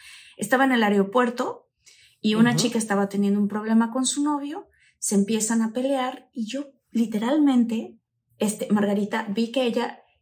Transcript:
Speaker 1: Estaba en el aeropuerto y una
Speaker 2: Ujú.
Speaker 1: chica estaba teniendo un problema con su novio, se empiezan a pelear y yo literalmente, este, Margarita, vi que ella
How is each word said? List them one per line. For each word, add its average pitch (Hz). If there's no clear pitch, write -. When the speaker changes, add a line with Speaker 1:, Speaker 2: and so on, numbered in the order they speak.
Speaker 1:
Estaba 254
en 262
el 240
aeropuerto 214
y 214
una 233
Speaker 2:
Ujú. 151
Speaker 1:
chica 233
estaba 202
teniendo 202
un 202
problema 220
con 262
su 285
novio, 294
se -
empiezan 220
a 220
pelear 262
y 226
yo 269
literalmente, 233
este, -
Margarita, 208
vi 226
que 262
ella 233